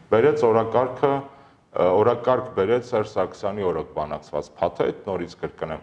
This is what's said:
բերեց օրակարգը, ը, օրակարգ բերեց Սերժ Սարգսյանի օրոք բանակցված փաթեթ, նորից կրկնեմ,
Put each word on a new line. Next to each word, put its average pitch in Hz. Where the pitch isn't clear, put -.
բերեց 127
օրակարգը, 120
ը, -
օրակարգ 120
բերեց 117
Սերժ 107
Սարգսյանի 98
օրոք 80
բանակցված 76
փաթեթ, 143
նորից 87
կրկնեմ, 80